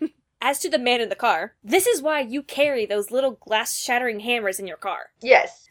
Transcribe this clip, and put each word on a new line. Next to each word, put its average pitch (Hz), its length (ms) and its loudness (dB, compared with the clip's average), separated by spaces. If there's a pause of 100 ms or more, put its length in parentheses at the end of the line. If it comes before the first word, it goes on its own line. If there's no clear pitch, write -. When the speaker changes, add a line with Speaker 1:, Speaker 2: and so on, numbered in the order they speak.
Speaker 1:
<laughs> 302 120 -4 (300)
As 277 160 0
to 359 100 -4
the 294 100 0
man 247 220 2
in 226 80 -2
the - 80 -6
car, 196 380 0 (100)
this 349 220 2
is 415 160 2
why 302 180 0
you 262 220 -6
carry 277 420 0
those 202 260 -2
little 262 220 0 (140)
glass-shattering 226 720 -2
hammers 214 400 -2
in 196 60 -8
your 170 100 -10
car. - 300 -8 (160)
Speaker 2:
Yes. - 480 4